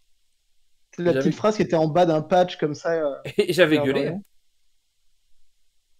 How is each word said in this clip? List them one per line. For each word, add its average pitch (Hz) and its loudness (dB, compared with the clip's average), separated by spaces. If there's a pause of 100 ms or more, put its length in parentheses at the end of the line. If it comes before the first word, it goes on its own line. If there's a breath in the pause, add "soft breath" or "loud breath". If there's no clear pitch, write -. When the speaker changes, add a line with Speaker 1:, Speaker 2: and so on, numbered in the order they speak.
(920)
Speaker 1:
C'est 175 -8
la 170 2
Speaker 2:
J'avais 135 0
Speaker 1:
petite 160 0
phrase 214 0
qui 208 -4
était 170 0
en 160 2
bas 170 2
d'un 156 0
patch 180 0
comme 147 -4
ça, 165 -6
euh, 151 -2
Speaker 2:
<laughs> 139 -6
Et 175 0
j'avais 156 4
Speaker 1:
merde, 143 0
Speaker 2:
gueulé. 139 -2
Speaker 1:
ouais. 175 -8 (1800)